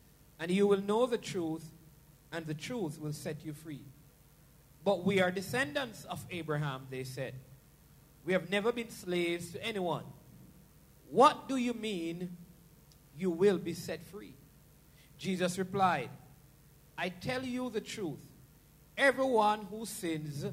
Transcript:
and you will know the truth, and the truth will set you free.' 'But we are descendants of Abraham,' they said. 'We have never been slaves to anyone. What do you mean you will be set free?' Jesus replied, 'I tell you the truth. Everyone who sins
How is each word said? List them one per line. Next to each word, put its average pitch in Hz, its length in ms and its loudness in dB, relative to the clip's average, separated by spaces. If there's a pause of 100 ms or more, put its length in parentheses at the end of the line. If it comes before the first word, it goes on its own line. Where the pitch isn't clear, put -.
(400)
and 165 100 -2
you 196 160 6
will 196 160 6
know 214 240 2
the 233 140 0
truth, 165 440 -4 (680)
and 160 160 -6
the 151 80 -4
truth 160 440 -4
will 151 140 -4
set 156 320 -8
you 156 80 -6
free.' 147 320 -12 (1000)
'But 185 200 4
we 196 180 6
are 180 80 6
descendants 247 760 -2
of - 260 -8
Abraham,' 147 580 -2
they 131 140 -6
said. 131 320 -6 (880)
'We 180 80 2
have 180 160 0
never 202 220 2
been 233 180 -4
slaves 175 640 -2
to - 120 -8
anyone. 180 420 -2 (1080)
What 254 360 6
do 269 80 -2
you 240 200 0
mean 175 600 -4 (800)
you 180 140 0
will 175 300 6
be 165 160 -6
set 165 320 -8
free?' 202 260 -16 (840)
Jesus 180 400 0
replied, 180 500 2 (880)
'I 175 120 -2
tell 254 360 -4
you 254 240 -4
the 208 120 -2
truth. 165 360 -6 (800)
Everyone 233 720 4
who 220 140 -8
sins 151 680 -4